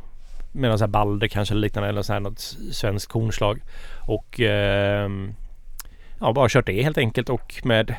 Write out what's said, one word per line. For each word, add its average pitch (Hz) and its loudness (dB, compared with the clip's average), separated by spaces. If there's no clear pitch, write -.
med 131 2
någon 107 4
sån 107 4
här 101 -4
balder 104 2
kanske 101 0
eller 107 4
liknande, 104 0
eller 101 -2
så 104 -2
här 101 0
något 98 -6
s-, - -12
svenskt 101 -2
kornslag. 110 0
Och, - -2
ehm, 101 2
ja, 120 4
bara 127 6
kört 123 4
det 101 0
helt 156 2
enkelt, 117 0
och - -4
med 113 4